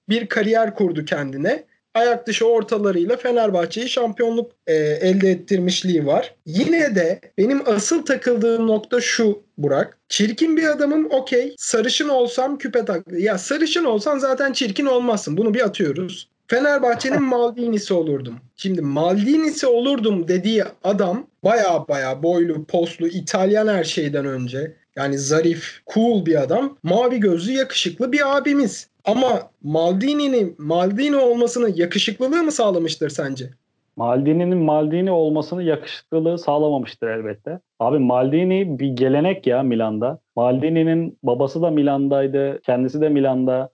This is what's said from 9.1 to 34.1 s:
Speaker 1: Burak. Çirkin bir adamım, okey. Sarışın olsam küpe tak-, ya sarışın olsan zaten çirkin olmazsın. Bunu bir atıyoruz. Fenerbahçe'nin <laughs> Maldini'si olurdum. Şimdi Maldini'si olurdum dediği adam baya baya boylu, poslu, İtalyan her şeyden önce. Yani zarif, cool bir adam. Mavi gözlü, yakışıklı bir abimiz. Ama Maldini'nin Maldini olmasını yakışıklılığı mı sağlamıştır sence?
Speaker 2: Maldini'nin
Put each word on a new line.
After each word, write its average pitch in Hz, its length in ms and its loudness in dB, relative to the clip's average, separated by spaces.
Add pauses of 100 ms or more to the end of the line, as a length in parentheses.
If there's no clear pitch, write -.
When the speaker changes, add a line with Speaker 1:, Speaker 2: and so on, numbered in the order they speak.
Speaker 1:
Burak. 143 400 0 (100)
Çirkin 240 480 0
bir 320 120 2
adamım, 302 420 0
okey. 262 480 0
Sarışın 247 500 -2
olsam 262 500 0
küpe 220 260 -2
tak-, 170 340 -4
ya 196 200 0
sarışın 311 460 -2
olsan 269 340 0
zaten 269 340 0
çirkin 247 340 -2
olmazsın. 240 500 0
Bunu 214 180 2
bir 247 60 0
atıyoruz. 175 680 -2 (200)
Fenerbahçe'nin 262 720 2
<laughs> - 0 -
Maldini'si 240 720 0
olurdum. 143 400 -2 (220)
Şimdi 185 240 -4
Maldini'si 208 840 0
olurdum 233 640 2
dediği 190 360 2 (200)
adam 196 420 0 (180)
baya 185 440 2
baya 135 340 -2
boylu, 170 420 0
poslu, 170 420 -2
İtalyan 196 640 0
her 190 160 0
şeyden 147 400 -4
önce. 131 500 -6 (220)
Yani 139 220 -2
zarif, 160 640 -2 (140)
cool 220 320 2
bir 156 160 2
adam. 220 400 -2
Mavi 233 380 2
gözlü, 190 320 0
yakışıklı 254 600 -2
bir 277 240 2
abimiz. 285 520 0 (160)
Ama 240 460 0 (120)
Maldini'nin 202 960 0
Maldini 190 580 0
olmasını 240 580 2
yakışıklılığı 214 680 0
mı 311 100 0
sağlamıştır 170 580 -2
sence? 135 400 -8 (460)
Speaker 2:
Maldini'nin 151 640 2